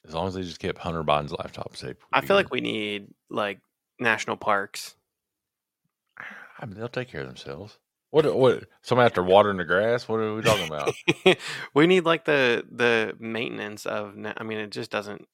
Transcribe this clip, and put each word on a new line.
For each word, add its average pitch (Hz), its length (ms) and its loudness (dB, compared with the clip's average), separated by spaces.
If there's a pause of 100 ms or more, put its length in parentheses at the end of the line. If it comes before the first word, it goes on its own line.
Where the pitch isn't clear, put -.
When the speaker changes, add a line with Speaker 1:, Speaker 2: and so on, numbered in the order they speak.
Speaker 1:
as 78 60 -16
long 82 140 -4
as 90 80 -6
they 95 80 -6
just 82 160 -12
kept 85 200 -6
Hunter 82 240 -6
Biden's 73 300 0
laptop - 420 -12
safe, - 220 -12
we'd - 160 -20
Speaker 2:
I 135 80 4
Speaker 1:
be - 60 -12
Speaker 2:
feel 196 100 4
Speaker 1:
good. 196 80 2
Speaker 2:
like - 80 -12
we 123 80 -2
need, 104 460 -6 (220)
like, 104 300 -4 (400)
national 110 380 0
parks. - 580 -2 (1600)
Speaker 1:
I 147 60 -10
mean, 98 120 -12
they'll 113 100 -10
take 127 220 -8
care 73 120 -10
of 65 60 -8
themselves. 69 500 -14 (340)
What, 147 240 4
what, 117 280 4 (180)
somebody 123 260 6
out - 80 2
there 90 80 2
watering 98 340 6
the 87 80 -4
grass? 110 420 0
What 110 100 -2
are 107 180 -2
we 110 60 -6
talking 104 260 2
about? 76 260 -4 (320)
Speaker 2:
<laughs> 185 120 8 (360)
We 151 140 6
need, 185 180 4
like, 165 200 0
the, 131 460 2
the 117 480 2
maintenance 113 680 -8
of 104 300 -6
na-, 104 220 -10
I 113 60 -10
mean, 110 160 -6
it 104 120 -10
just 120 200 -10
doesn't 104 420 -8